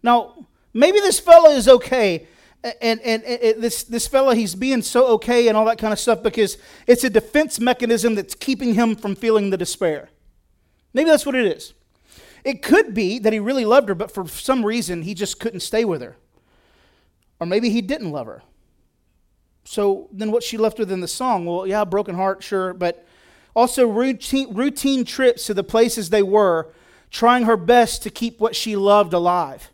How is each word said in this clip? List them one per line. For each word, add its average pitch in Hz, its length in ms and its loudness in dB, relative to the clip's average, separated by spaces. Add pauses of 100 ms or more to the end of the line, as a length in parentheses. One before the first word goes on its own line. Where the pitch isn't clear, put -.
Now, 240 460 -2 (260)
maybe 359 280 4
this 381 180 0
fella 330 300 10
is 254 180 2
okay, 247 600 2 (360)
a-, 233 200 -10
and, 226 180 -2
and, 226 220 -2
and, 240 180 -6
and 220 220 0
this, 233 200 -4
this 233 240 -6
fella, 269 280 2
he's 208 200 -2
being 247 260 -2
so 254 260 2
okay 240 420 2
and 214 80 2
all 220 80 2
that 226 120 0
kind 220 160 -2
of 202 60 -6
stuff 233 240 0
because 214 340 -2 (300)
it's 240 160 6
a 262 60 0
defense 226 500 0
mechanism 233 560 0
that's 196 200 -8
keeping 247 400 -4
him 226 200 2
from 202 200 -6
feeling 214 340 0
the 190 80 -2
despair. 170 520 -6 (840)
Maybe 311 160 0
that's 302 160 4
what 277 100 -4
it 247 100 0
is. - 280 -6 (680)
It 262 180 -6
could 330 320 2
be 208 260 -4
that 214 140 0
he 220 60 -4
really 240 260 -2
loved 233 240 4
her, 190 60 -2
but 190 160 -10
for 185 160 -10
some 254 380 -4
reason, 180 360 -4
he 185 120 -10
just 185 260 -8
couldn't 226 200 -8
stay 226 260 -4
with 165 160 -4
her. 113 140 -18 (1200)
Or 170 60 -8
maybe 214 240 0
he 226 120 -2
didn't 202 300 -8
love 131 160 -10
her. 64 160 -18 (1200)
So 202 460 -4
then 214 200 -6
what's 233 140 -2
she 226 120 -10
left 220 220 -2
with 202 120 -4
in 185 100 -6
the 170 60 -8
song? 226 380 -4
Well, 175 220 -6
yeah, 208 180 -2
broken 196 300 -4
heart, 190 260 -4
sure, 185 320 -6
but 175 320 -6 (500)
also 240 320 2
routine, 254 680 -2
routine 269 520 -2
trips 254 420 0
to 214 60 -4
the 190 100 -4
places 226 460 0
they 202 140 2
were, 190 480 0 (400)
trying 240 320 2
her 226 140 2
best 226 460 2
to 214 60 -8
keep 233 300 -8
what 220 160 -2
she 214 200 -6
loved 202 380 2
alive. 170 600 -2